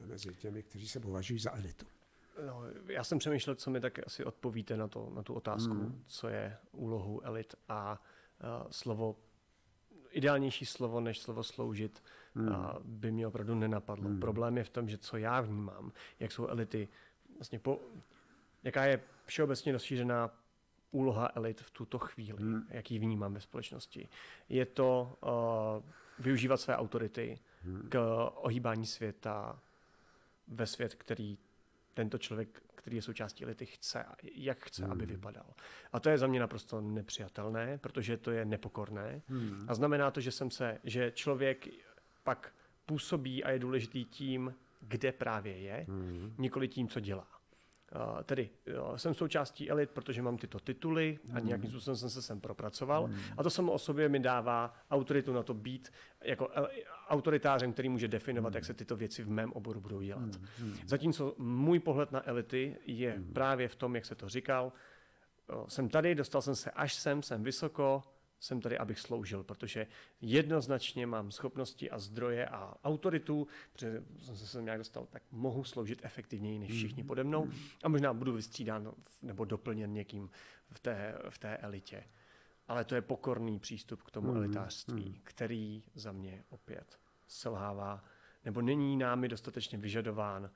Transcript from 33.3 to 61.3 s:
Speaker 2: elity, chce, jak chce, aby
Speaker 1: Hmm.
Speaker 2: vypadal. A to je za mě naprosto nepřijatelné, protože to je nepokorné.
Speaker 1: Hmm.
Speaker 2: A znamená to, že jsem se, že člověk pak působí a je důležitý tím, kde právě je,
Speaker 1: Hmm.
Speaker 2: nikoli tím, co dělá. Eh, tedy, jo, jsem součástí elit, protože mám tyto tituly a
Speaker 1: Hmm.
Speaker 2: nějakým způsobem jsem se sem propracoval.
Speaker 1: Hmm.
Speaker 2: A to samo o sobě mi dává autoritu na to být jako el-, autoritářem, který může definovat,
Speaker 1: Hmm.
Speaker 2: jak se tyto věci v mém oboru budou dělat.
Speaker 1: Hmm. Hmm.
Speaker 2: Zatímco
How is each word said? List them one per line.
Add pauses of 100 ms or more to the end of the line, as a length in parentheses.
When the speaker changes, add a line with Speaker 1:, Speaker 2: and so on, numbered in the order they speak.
Speaker 2:
elity,
chce, (300)
jak
chce,
aby
Speaker 1:
Hmm.
Speaker 2:
vypadal. (460)
A
to
je
za
mě
naprosto
nepřijatelné,
protože
to
je
nepokorné.
Speaker 1:
Hmm.
Speaker 2:
A
znamená
to,
že
jsem
se,
že
člověk (560)
pak (320)
působí
a
je
důležitý
tím, (260)
kde
právě
je,
Speaker 1:
Hmm.
Speaker 2:
nikoli
tím,
co
dělá. (680)
Eh,
tedy, (160)
jo,
jsem
součástí
elit,
protože
mám
tyto
tituly (140)
a
Speaker 1:
Hmm.
Speaker 2:
nějakým
způsobem
jsem
se
sem
propracoval.
Speaker 1:
Hmm. (180)
Speaker 2:
A
to
samo
o
sobě
mi
dává (180)
autoritu
na
to
být (320)
jako
el-, (380)
autoritářem,
který
může
definovat,
Speaker 1:
Hmm.
Speaker 2:
jak
se
tyto
věci
v
mém
oboru
budou
dělat.
Speaker 1:
Hmm. (120)
Hmm. (120)
Speaker 2:
Zatímco